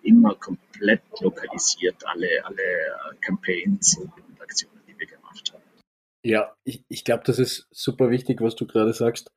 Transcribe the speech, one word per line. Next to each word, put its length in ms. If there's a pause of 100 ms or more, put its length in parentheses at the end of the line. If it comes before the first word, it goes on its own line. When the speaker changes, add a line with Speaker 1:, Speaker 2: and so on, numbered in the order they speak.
Speaker 1:
immer 320
komplett 640 (180)
lokalisiert 840
alle, 240 (160)
alle, 160
äh, 580
Campaigns 800
und, 160
und 280
Aktionen, 460
die 100
wir 100
gemacht 440
haben. 120 (600)
Speaker 2:
Ja, 400
ich, 240
ich 160
glaub, 220
das 140
ist 320
super 380
wichtig, 320
was 140
du 100
gerade 280
sagst 440